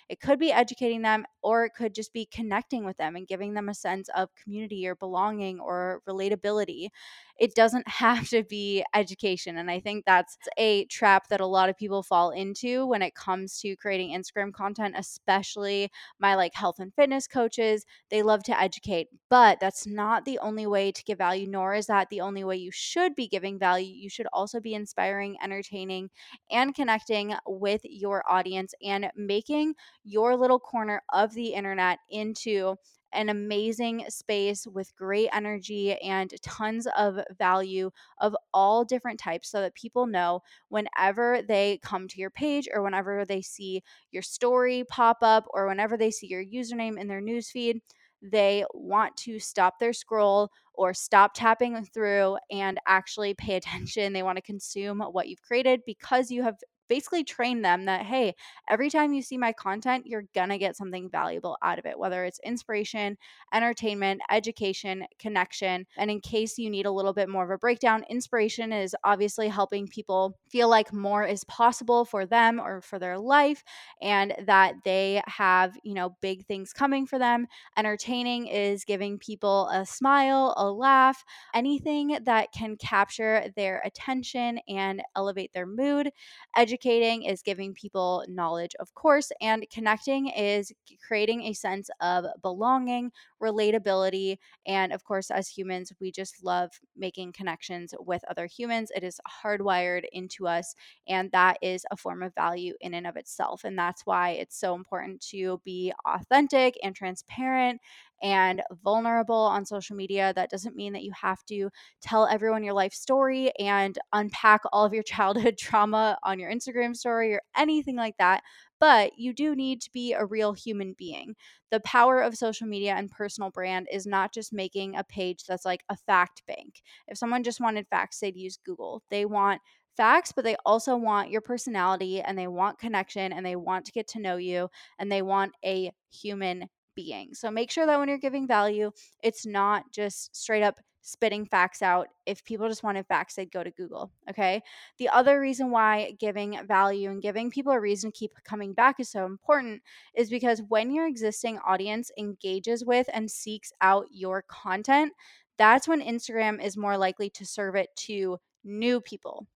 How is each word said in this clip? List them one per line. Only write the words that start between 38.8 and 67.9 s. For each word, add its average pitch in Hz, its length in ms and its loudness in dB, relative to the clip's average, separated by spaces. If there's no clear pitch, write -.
different 233 360 -4
types, 170 300 -6
so 208 120 -2
that 180 140 -4
people 247 300 -2
know 180 360 0
whenever 208 800 2
they 202 340 2
come 185 260 -6
to 190 120 -16
your 190 100 -6
page 285 440 -2
or 214 80 0
whenever 196 440 -2
they 196 160 -4
see 190 400 -10
your 185 120 -8
story 247 640 2
pop 233 320 4
up 220 320 6
or 196 140 0
whenever 208 300 0
they 220 140 2
see 214 160 -10
your 185 160 -6
username 226 560 -6
in 202 80 -8
their 196 140 -6
newsfeed, 233 580 -4
they 202 520 4
want 202 440 0
to 220 220 -10
stop - 400 2
their 226 140 2
scroll 208 560 2
or 185 200 0
stop 202 400 6
tapping 233 520 2
through 202 520 0
and 196 380 -4
actually 196 460 2
pay 196 220 -4
<laughs> - 20 0
attention. 196 560 -4
They 190 100 -4
want 185 140 0
to 190 40 -8
consume 202 580 -8
what 185 280 -4
you've 180 140 -14
created 247 440 2
because 254 460 0
you 247 120 -2
have 220 120 0
basically 294 340 0
train 240 380 -2
them 185 240 2
that, 190 200 -2
"Hey, 220 300 0
every 226 200 2
time 302 240 2
you 277 80 -2
see 254 160 -10
my 233 160 0
content, 226 520 -4
you're 214 200 -8
gonna 196 220 0
get 190 180 -2
something 185 340 -10
valuable 170 520 -4
out 170 180 0
of - 60 -12
it," - 120 -8
whether 185 280 -4
it's 185 180 -8
inspiration, 208 720 -6
entertainment, 208 760 0
education, 202 800 -2
connection. 185 720 -2
And 208 140 0
in 208 80 -4
case 220 380 -4
you 226 120 -6
need 196 160 -2
a 202 60 0
little 196 220 0
bit 190 160 0
more 190 140 -2
of 175 60 -4
a 190 80 -2
breakdown, 226 520 2